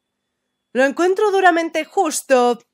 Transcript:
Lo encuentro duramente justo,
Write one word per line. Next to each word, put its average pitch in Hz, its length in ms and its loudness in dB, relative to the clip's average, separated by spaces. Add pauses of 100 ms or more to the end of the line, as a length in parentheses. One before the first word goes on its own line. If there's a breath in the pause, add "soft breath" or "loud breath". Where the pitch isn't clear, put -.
(760)
Lo 254 100 2
encuentro 370 460 0
duramente 339 540 0
justo, 247 760 -2 (160)